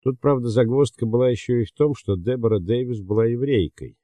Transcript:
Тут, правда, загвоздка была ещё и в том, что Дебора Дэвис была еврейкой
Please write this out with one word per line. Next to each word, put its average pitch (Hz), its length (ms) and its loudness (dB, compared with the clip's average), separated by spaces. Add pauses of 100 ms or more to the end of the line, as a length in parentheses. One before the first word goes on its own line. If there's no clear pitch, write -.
Тут, 131 180 -4
правда, 131 300 0
загвоздка 120 560 0
была 120 240 2
ещё 120 280 -2
и 113 80 0
в - 60 -18
том, 147 220 0
что 101 220 -4
Дебора 110 440 0
Дэвис 120 400 -2
была 107 280 0
еврейкой 117 760 -2